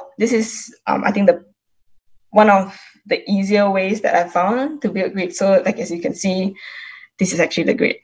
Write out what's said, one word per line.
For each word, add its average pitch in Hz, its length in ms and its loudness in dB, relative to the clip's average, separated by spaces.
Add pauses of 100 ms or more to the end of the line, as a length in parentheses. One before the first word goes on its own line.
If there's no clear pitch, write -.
(180)
this 226 160 2
is, - 420 -4 (120)
um, - 160 0
I - 80 2
think, 202 180 4
the - 80 4 (1040)
one 214 80 6
of 196 280 2 (280)
the - 140 -4 (100)
easier 202 400 2
ways 190 320 0
that - 140 0
I've 170 160 0
found 247 500 -2
to 214 80 -2
build 185 240 -4
grid. 180 220 -6
So, 190 300 4
like, 196 140 -2
as 180 100 -8
you 170 120 -8
can 170 120 -6
see, 190 400 -4 (640)
this 180 160 0
is 170 60 -2
actually - 320 0
the - 100 -2
grid - 220 0